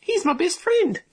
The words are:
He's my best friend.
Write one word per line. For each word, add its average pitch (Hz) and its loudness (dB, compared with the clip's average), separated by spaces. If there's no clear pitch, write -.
He's 427 -2
my 285 2
best 330 -2
friend. 440 0